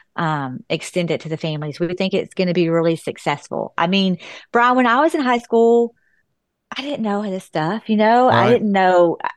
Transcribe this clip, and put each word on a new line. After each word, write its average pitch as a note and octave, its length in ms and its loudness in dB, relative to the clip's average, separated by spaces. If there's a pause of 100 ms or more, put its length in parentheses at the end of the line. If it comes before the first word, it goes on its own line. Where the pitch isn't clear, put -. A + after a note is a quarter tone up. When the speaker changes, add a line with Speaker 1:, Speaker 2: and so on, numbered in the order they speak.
(160)
Speaker 1:
um, C#3+ 540 -6
extend E3+ 420 -4
it - 100 -4
to D#3+ 80 -12
the D#3 80 -6
families. D3+ 420 -8
We F3 140 -4
think F#3+ 200 -4
it's - 200 -4
gonna F3+ 200 -2
be E3+ 160 0
really E3 260 0
successful. - 840 -8
I E3+ 100 0
mean, F#3+ 300 0 (340)
Brian, A#3+ 240 2
when B3 120 2
I A#3+ 140 2
was D#4+ 140 2
in D#4+ 60 -2
high B3 180 0
school, A#3 540 2 (840)
I C4+ 60 -10
didn't C#4 220 -8
know G3+ 200 -2
this F#3+ 220 -8
stuff, E3+ 420 -6
you A3 100 2
know, A#3 300 6
I A#3 180 4
Speaker 2:
Right. - 80 4
Speaker 1:
didn't A3 180 0
know, F#3 460 4 (200)